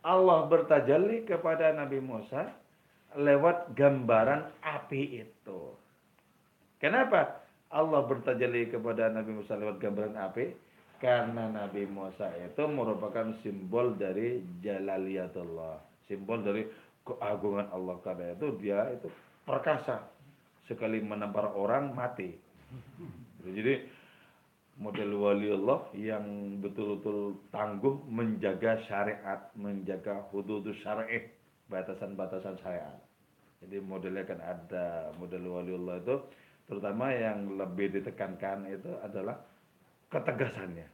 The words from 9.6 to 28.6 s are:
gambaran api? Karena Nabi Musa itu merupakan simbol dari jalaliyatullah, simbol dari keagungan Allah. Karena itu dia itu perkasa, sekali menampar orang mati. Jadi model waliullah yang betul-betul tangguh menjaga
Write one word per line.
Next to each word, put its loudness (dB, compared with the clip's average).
gambaran -2
api? -2
Karena 2
Nabi -4
Musa -6
itu -4
merupakan -2
simbol 0
dari 0
jalaliyatullah, -4
simbol -4
dari 0
keagungan -2
Allah. -4
Karena -6
itu -2
dia 2
itu -8
perkasa, 0
sekali -2
menampar -2
orang 2
mati. -4
Jadi -2
model -4
waliullah 4
yang -4
betul-betul -4
tangguh -2
menjaga 0